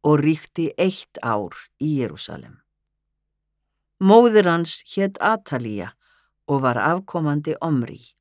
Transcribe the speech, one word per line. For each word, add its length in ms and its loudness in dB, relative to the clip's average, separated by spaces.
og 160 4
ríkti 560 -2
eitt 460 -4
ár 340 -4
í 220 -2
Jerúsalem. 580 -10
Móðir 540 6
hans 320 -2
hét 320 -2
Atalía 720 -4
og 200 -2
var 100 0
afkomandi 800 -2
Omri. 380 -4